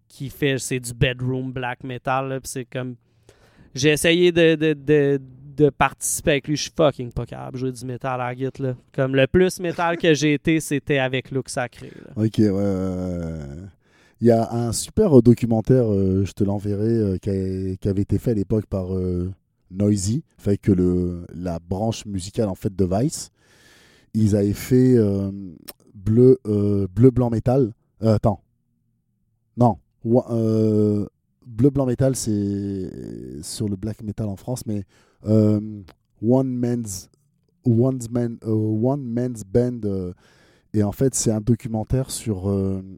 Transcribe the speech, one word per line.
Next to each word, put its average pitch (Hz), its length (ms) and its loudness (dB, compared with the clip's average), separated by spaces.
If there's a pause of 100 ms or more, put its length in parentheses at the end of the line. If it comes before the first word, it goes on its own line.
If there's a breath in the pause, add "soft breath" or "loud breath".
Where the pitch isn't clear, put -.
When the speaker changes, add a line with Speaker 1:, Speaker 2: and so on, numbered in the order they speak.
Speaker 1:
qui 139 240 -12
fait, 135 300 0
c'est 127 180 -4
du 120 160 -10
bedroom 127 580 -2
black 123 300 -8
metal, 131 460 -4
là, 135 120 -6
pis - 80 -16
c'est 131 160 -10
comme, 127 300 -10 (800 soft breath)
j'ai 139 160 2
essayé 175 400 4
de, 165 240 6
de, 156 200 0
de, 143 460 2 (360)
de 147 140 6
participer - 600 -2
avec 139 140 0
lui, 151 100 -2
je - 60 -4
suis - 140 -10
fucking 131 340 0
pas 120 160 -6
capable 131 280 -14
de 127 40 -8
jouer 131 140 -4
du 120 120 -14
métal 127 360 -8
à 123 80 -4
la 127 80 -8
guitare, 131 280 -6
là. 127 100 -2 (180)
Comme 135 240 0
le 135 100 2
plus 185 320 2
métal 170 400 -4
que 170 160 4
j'ai 147 200 2
été, 160 260 0
c'était 143 380 -2
avec 131 340 -2
Look 131 160 -4
Sacré, - 480 -8
là. - 160 -20 (120)
Speaker 2:
Ok, 107 140 0
ouais, 107 100 6
ouais, 98 40 2
ouais, 92 720 -2
ouais. 80 220 -10 (760 soft breath)
Il 117 80 4
y - 20 6
a 113 220 2
un 117 180 -4
super, 156 480 4
euh, - 20 10
documentaire, 117 720 4
euh, 98 320 2
je 90 60 -6
te - 140 -2
l'enverrai, 101 420 -4
euh, 107 320 0
qui - 120 -8
a, 95 460 -4
qui - 120 -4
avait 98 140 0
été 101 160 -2
fait - 120 -2
à 117 40 2
l'époque 104 320 -2
par, 92 280 -4
euh, 92 380 -2 (400)
Noisy, 104 500 0 (160)
fait 101 200 0
que - 120 0
le, 90 640 0
la 85 240 -6
branche 95 480 -6
musicale, 98 420 -4
en 92 60 -4
fait, 98 220 -8
de 95 120 2
Vice, 110 420 -2 (840 soft breath)
ils 107 220 2
avaient 101 160 2
fait, 127 440 4
euh, 98 360 0 (640)
Bleu, 113 500 6
euh, 101 480 0
Bleu 120 160 8
Blanc 120 200 0
Metal. 117 420 0 (300)
Euh, 110 140 4
attends. 104 260 0 (1120)
Non. 113 220 4 (260)
Wa-, 120 280 2
euh, 107 760 2 (400)
Bleu 120 240 2
Blanc 135 160 0
Metal, 127 280 0
c'est 101 760 -4 (520)
sur - 280 -8
le 98 60 -6
black 107 260 -10
metal 107 260 -8
en 98 80 -8
France, - 300 -10
mais, 104 160 -4 (440 soft breath)
euh, 107 340 4 (640)
One 131 320 2
Man's, 120 540 -4 (560)
One's 123 460 2
Man, 120 340 -4
euh, 113 80 -4
One 110 500 0
Man's 120 420 -6
Band, 120 400 0
euh, 95 280 -2 (600 soft breath)
et 107 80 4
en 101 100 0
fait, 135 220 0
c'est - 160 -2
un 107 100 -2
documentaire 113 680 -2
sur, 101 400 -4
euh, 95 320 -2 (160)